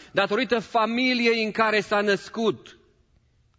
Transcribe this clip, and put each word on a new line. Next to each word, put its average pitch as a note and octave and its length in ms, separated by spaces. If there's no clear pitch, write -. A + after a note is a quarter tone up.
datorită G#3 460
familiei A#3 840
în G#3+ 60
care G#3+ 300
s-a G#3 200
născut. G#3 800